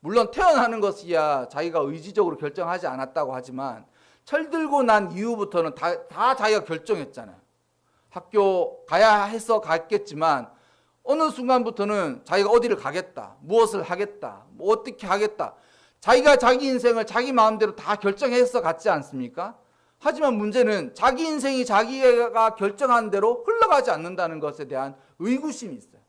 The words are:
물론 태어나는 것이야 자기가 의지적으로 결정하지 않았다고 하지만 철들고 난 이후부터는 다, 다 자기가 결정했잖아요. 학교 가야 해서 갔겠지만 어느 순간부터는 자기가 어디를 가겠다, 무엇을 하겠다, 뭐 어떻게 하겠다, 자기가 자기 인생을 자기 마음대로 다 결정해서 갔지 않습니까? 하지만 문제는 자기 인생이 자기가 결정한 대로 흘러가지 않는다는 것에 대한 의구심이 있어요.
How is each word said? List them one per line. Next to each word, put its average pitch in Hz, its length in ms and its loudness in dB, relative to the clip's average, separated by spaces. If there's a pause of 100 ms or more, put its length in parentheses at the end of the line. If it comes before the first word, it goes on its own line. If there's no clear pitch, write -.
물론 220 300 2
태어나는 262 500 2
것이야 160 680 -2
자기가 160 320 -4
의지적으로 160 560 -2
결정하지 170 500 -6
않았다고 135 480 -6
하지만 127 520 -10 (380)
철들고 311 580 -2
난 214 300 2
이후부터는 196 640 -4
다, 170 340 -6
다 233 260 0
자기가 214 300 0
결정했잖아요. 160 720 -8 (760)
학교 190 760 0
가야 208 380 4
해서 220 360 -2
갔겠지만 165 920 -2 (520)
어느 311 280 0
순간부터는 214 960 -2
자기가 196 260 2
어디를 233 260 4
가겠다, 143 640 -10
무엇을 214 420 2
하겠다, 165 680 -8
뭐 196 200 -2
어떻게 220 340 -4
하겠다, 202 480 -2 (460)
자기가 285 360 6
자기 254 300 2
인생을 240 400 0
자기 247 260 -4
마음대로 214 420 2
다 208 220 -4
결정해서 240 680 0
갔지 170 260 -2
않습니까? 147 680 -6 (400)
하지만 294 360 0
문제는 214 600 0
자기 262 300 0
인생이 269 400 -2
자기가 233 880 2
결정한 220 560 0
대로 214 340 0
흘러가지 392 460 2
않는다는 170 480 -4
것에 147 280 -8
대한 139 300 -8 (220)
의구심이 247 560 -4
있어요. - 340 -20